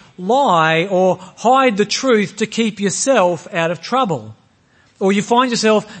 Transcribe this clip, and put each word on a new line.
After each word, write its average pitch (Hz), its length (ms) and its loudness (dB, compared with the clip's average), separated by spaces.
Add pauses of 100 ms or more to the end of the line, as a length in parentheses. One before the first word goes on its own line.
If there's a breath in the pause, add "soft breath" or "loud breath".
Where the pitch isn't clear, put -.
(200 loud breath)
lie 180 720 2
or 185 260 2 (200 loud breath)
hide 254 400 2
the 208 80 0
truth 214 520 0
to 220 80 -2
keep 220 340 -4
yourself 190 720 0
out 170 200 -2
of 170 100 -8
trouble. 160 540 -4 (640 soft breath)
Or 190 120 0
you 202 100 0
find 240 300 0
yourself 214 340 0 (140 loud breath)